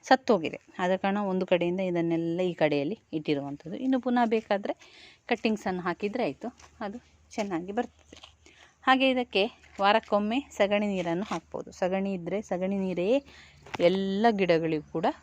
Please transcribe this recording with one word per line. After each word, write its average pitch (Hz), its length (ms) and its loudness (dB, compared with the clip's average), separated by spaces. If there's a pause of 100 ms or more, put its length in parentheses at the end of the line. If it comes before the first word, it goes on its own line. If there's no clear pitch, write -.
ಸತ್ತೋಗಿದೆ. 233 540 2 (220)
ಆದ 180 100 2 (100)
ಕಾರಣ 196 180 0 (120)
ಒಂದು 185 180 0
ಕಡೆಯಿಂದ 175 400 2
ಇದನ್ನೆಲ್ಲ 170 520 0 (100)
ಈ - 80 -
ಕಡೆಯಲ್ಲಿ 151 380 0 (200)
ಇಟ್ಟಿರುವಂಥದ್ದು. 147 580 -4 (100)
ಇನ್ನು 262 200 2
ಪುನಃ 247 180 2 (100)
ಬೇಕಾದರೆ 220 400 -2 (560)
ಕಟ್ಟಿಂಗ್ಸನ್ನು 202 580 -2
ಹಾಕಿದರೆ 208 400 -4
ಆಯಿತು, 143 220 -8 (360)
ಅದು 208 120 -10 (380)
ಚೆನ್ನಾಗಿ 196 440 -6
ಬರ್ತದೆ. - 400 -10 (680)
ಹಾಗೆ 262 280 4
ಇದಕ್ಕೆ 240 300 2 (380)
ವಾರಕ್ಕೊಮ್ಮೆ 208 580 2 (200)
ಸಗಣಿ 208 340 4
ನೀರನ್ನು 175 380 -2
ಹಾಕ್ಬೋದು. - 400 -8 (100)
ಸಗಣಿ 190 380 -2
ಇದ್ದರೆ 170 200 -4 (120)
ಸಗಣಿ 185 320 -2
ನೀರೇ 180 240 -2 (800)
ಎಲ್ಲ 196 360 0 (140)
ಗಿಡಗಳಿಗೂ 165 560 2
ಕೂಡ 165 100 -2 (180)